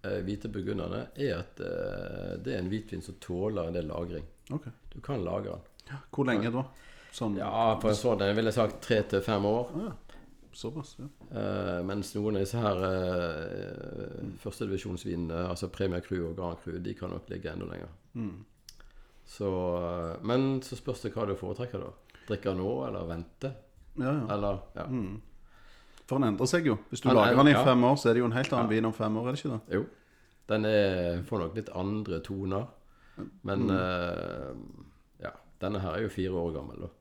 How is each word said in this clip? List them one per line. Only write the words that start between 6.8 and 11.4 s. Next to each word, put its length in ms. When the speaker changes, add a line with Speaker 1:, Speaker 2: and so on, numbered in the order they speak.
Speaker 2:
Sånn 240
Speaker 1:
Ja, 440
på 80
en 60
sånn, 240
jeg 180
ville 160
sagt 300
tre 200
til 180
fem 240
år. 300
Speaker 2:
Ah, 100
ja. 80
Såpass, 460
ja. 80
Speaker 1:
Eh, 460